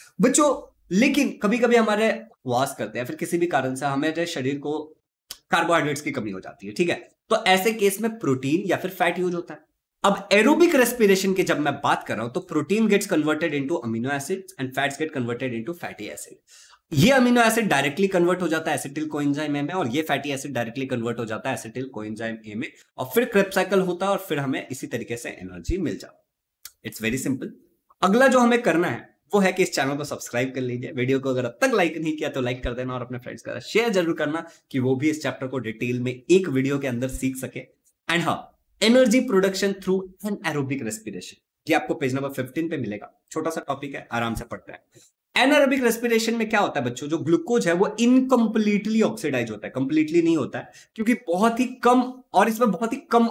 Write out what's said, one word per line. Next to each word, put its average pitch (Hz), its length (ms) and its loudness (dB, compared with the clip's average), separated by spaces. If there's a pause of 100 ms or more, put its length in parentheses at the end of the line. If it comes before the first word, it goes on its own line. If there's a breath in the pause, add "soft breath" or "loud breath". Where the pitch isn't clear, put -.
(220 loud breath)
बच्चों, 277 580 2 (120)
लेकिन 254 520 2
कभी-कभी 233 320 2
हमारे 220 360 2
उपवास 135 640 -4
करते 110 220 -6
हैं, 123 60 -6
फिर 156 100 -8
किसी 170 220 -4
भी 170 100 2
कारण 131 280 0
से 139 100 -6
हमारे 156 400 -2
शरीर 143 340 -4
को 143 200 -4 (720)
कार्बोहाइड्रेट्स 160 520 2
की 147 100 -6
कमी 107 200 -6
हो 92 80 -10
जाती 92 280 -16
है, 107 60 -10
ठीक 170 160 0
है, - 200 -6 (200)
तो 220 140 0
ऐसे 190 300 4
केस 196 280 0
में 220 180 -4
प्रोटीन 139 500 0
या - 80 2
फिर 185 140 -6
फैट 175 280 0
यूज़ 180 160 -2
होता 170 180 -8
है। 147 60 -18 (440)
अब 196 280 0
एरोबिक 302 440 6
रेस्पिरेशन 196 580 4
की 180 100 2
जब 156 160 0
मैं 147 140 0
बात - 340 -2
कर 117 80 -6
रहा 104 80 -4
हूं 120 80 -8
तो 175 220 -8
protein 196 360 0
gets 196 180 2
converted 156 420 0
into 143 280 -2 (100)
amino 113 220 -4
acids 143 520 -6
and 131 140 -4
fats 139 220 -2
get 156 200 -4
converted 120 360 -4
into 113 200 -8
fatty 104 340 -12
acid। - 260 -14 (600 soft breath)
ये 165 180 6
अमीनो 247 300 6
एसिड 226 260 2
डायरेक्टली 143 400 2
कन्वर्ट 180 340 2
हो 175 60 0
जाता 160 240 -2
है 143 60 0
एसिटिल 147 280 -6
कोएंजाइम 147 520 -2
ए 143 40 -4
में 147 120 -4
और 185 140 -2
ये 127 140 -2
फैटी 143 300 -2
एसिड 135 220 -8
डायरेक्टली 123 320 -4
कन्वर्ट 120 340 -4
हो 117 60 -6
जाता 107 240 -6
है 131 60 -4
एसिटिल 120 280 -10
कोएंजाइम 113 600 -8
ए 107 100 -12
में 131 160 -6 (260 soft breath)
और 127 80 -6
फिर 240 300 0
Krebs 190 200 2
साइकिल 185 240 2
होता 180 260 -2
है 202 60 0
और 196 60 2
फिर 156 220 -4
हमें 135 280 -4
इसी 131 200 -10
तरीके 113 300 -6
से - 120 -12
एनर्जी 92 480 -6
मिल 156 200 -2
जाती - 260 -20 (640)
है। 113 60 -8
It's 110 140 -8
very 120 220 -2
simple। 139 220 -4 (520)
अगला 226 260 6
जो 254 120 6
हमें 233 220 4
करना 175 260 2
है 117 260 -8 (200)
वो 202 60 4
है 185 140 4
कि 190 100 2
इस - 100 0
चैनल 139 220 0
को 147 80 -6
सब्सक्राइब 131 520 -4
कर 131 60 -4
लीजिए, 123 300 -6
वीडियो 131 280 0
को 135 100 -2
अगर 127 160 0
अब 120 160 -8
तक 269 120 4
लाइक 175 240 0
नहीं 160 200 -4
किया 151 120 -4
तो 139 120 -4
लाइक 127 220 -4
कर 131 100 -6
देना 127 200 -6
और 123 80 -6
अपने 123 160 -10
फ्रेंड्स 113 240 -14
के 117 100 -12
साथ 117 80 -10
शेयर 226 300 0
जरूर 170 260 0
करना 160 320 -4 (240 loud breath)
कि 139 80 -2
वो 131 160 2
भी 143 140 0
इस 151 140 -4
चैप्टर 135 240 -6
को 135 120 -8
डिटेल 117 400 -4
में 123 300 -6
एक 185 180 6
वीडियो 135 320 0
के 139 80 -4
अंदर 123 200 -2
सीख 131 280 -4
सके। 131 260 -12 (500)
And 170 80 2
हाँ, 156 300 -2 (340)
energy 240 380 6
production 190 520 2
through 190 280 -2 (240)
anaerobic 147 540 -4
respiration, 107 540 -10 (360)
ये 160 40 2
आपको 160 200 0
पेज 131 220 -2
नंबर 135 140 -4
फ़िफ़्टीन 165 400 -6
पे 165 80 -4
मिलेगा, 104 440 -10 (100)
छोटा 160 180 -4
सा 160 180 -6
टॉपिक 139 280 -8
है, - 160 -16
आराम 117 240 -2
से 113 80 -8
पढ़ते - 280 -14
हैं। - 80 -18 (580 soft breath)
Anaerobic 269 520 4
respiration 226 440 2
में 226 160 -2
क्या 220 100 2
होता 160 200 0
है 123 60 -2
बच्चों, 127 220 -4
जो 156 100 0
ग्लूकोज 175 500 2
है 170 60 4
वो 180 260 2
इनकम्प्लीटली 220 1040 4
ऑक्सीडाइज 123 500 -2
होता 101 160 -10
है, 98 80 -12
कंप्लीटली 156 460 2
नहीं 165 160 2
होता 120 220 -4
है - 120 -14 (240 loud breath)
क्योंकि 220 180 0
बहुत 220 460 0
ही 254 60 0
कम, 247 360 2 (320)
और 208 160 4
इसमें 220 220 2
बहुत 180 220 -4
ही 262 40 -4
कम 233 340 2